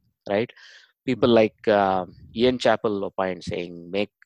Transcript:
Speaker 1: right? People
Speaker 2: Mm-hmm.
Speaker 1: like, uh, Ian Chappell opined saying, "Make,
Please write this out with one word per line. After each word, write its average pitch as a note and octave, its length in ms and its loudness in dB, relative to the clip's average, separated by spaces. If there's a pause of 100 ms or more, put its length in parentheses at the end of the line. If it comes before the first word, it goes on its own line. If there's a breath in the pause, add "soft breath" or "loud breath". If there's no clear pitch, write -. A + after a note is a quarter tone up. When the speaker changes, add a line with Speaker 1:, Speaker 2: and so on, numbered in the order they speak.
(280)
Speaker 1:
right? G#2 220 -2 (560 loud breath)
People B2 240 0
Speaker 2:
Mm-hmm. A#2 120 6
Speaker 1:
like, - 260 -2
uh, F#2+ 360 2 (320)
Ian B2 220 0
Chappell G#2+ 460 0
opined F#2 400 -6
saying, F2 460 -12
"Make, G2+ 220 -4 (140)